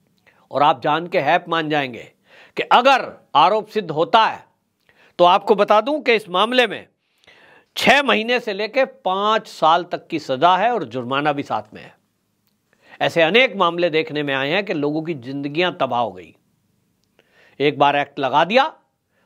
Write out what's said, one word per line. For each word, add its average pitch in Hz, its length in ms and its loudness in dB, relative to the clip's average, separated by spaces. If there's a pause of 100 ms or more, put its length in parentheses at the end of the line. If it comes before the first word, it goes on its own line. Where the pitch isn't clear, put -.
(500)
और 131 120 0
आप 147 200 2
जान 160 240 -2
के 180 120 -2
हैप 165 300 0
मान 165 200 -2
जाएंगे 131 420 -6 (460)
कि - 60 -4
अगर 240 480 4 (240)
आरोप 185 340 2
सिद्ध 190 220 -6
होता 170 360 2
है 120 180 -8 (760)
तो 175 60 6
आपको 196 300 4
बता 208 260 2
दूं 277 200 -2
कि 233 140 0
इस 208 140 -4
मामले 233 380 0
में 139 200 -10 (920)
छह 269 260 4
महीने 233 380 0
से 226 120 -6
लेके 214 320 -2
पांच 214 640 -2
साल 165 360 2
तक 165 220 -12
की 165 120 -6
सजा 151 380 0
है 220 160 0
और 208 120 -4
जुर्माना 131 480 -4
भी 143 100 -6
साथ 110 320 -10
में 87 80 -18
है। - 120 -20 (1040)
ऐसे 143 220 2
अनेक 202 340 2
मामले 175 340 0
देखने 151 320 -4
में 143 120 -4
आए 135 140 -2
हैं 196 160 -2
कि 196 100 -6
लोगों 151 280 -4
की 165 120 -6
जिंदगियां 143 580 -6
तबाह 123 280 -4
हो 113 120 -4
गई। 90 220 -20 (1300)
एक 139 180 0
बार 143 180 4
एक्ट 143 220 -4
लगा 139 260 0
दिया, 254 280 0 (540)